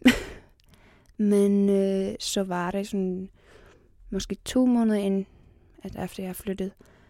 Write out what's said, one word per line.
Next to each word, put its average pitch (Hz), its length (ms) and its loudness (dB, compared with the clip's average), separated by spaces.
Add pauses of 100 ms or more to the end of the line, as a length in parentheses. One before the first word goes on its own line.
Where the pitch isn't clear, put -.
<laughs> - 1120 -2
Men, 202 520 4
øh, 196 500 0
så - 240 -2
var 180 280 -4
det 202 160 -4
sådan, 185 420 -4 (800)
måske 196 260 -6 (100)
to 254 200 2
måneder 226 340 2
inden, 196 260 0 (580)
at - 200 -10
efter 185 200 -10
jeg 185 120 -10
flyttede, 190 360 -6 (380)